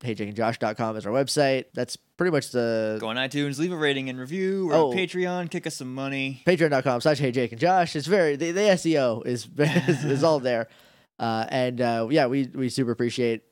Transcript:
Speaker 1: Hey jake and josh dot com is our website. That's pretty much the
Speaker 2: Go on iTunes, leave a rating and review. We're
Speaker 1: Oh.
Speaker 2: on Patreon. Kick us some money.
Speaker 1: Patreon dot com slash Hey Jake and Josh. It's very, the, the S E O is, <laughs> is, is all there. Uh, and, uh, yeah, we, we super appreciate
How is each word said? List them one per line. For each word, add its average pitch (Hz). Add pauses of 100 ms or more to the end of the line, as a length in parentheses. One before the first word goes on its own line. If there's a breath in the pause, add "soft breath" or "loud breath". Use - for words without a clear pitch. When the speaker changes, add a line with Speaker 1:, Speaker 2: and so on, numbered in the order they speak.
Speaker 1:
Hey 123
jake 101
and 104
josh 113
dot 110
com 110
is 107
our 104
website. 135
That's -
pretty -
much 147
the 113
Speaker 2:
Go 110
on 113
iTunes, 135
leave 175
a 180
rating 139
and 127
review. 190
We're 151
Speaker 1:
Oh. 156
Speaker 2:
on 120
Patreon. 180
Kick 175
us 156
some 127
money. 135
Speaker 1:
Patreon 170
dot 131
com 123
slash 151
Hey 139
Jake 120
and 117
Josh. 175
It's 139
very, 160
the, 165
the 180
S 185
E 160
O 120
is, 120
<laughs> -
is, 156
is 143
all 156
there. 120 (500 soft breath)
Uh, 113
and, 127
uh, 117
yeah, 147
we, 131
we 127
super 120
appreciate 117